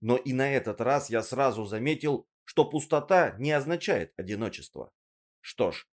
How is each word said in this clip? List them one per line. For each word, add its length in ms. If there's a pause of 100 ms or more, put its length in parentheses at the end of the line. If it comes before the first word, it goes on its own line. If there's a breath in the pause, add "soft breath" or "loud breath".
но 160
и 160
на 200
этот 280
раз 280
я 140
сразу 420
заметил, 640 (160)
что 220
пустота 760
не 140
означает 640
одиночество. 760 (500)
Что 300
ж, 160 (140)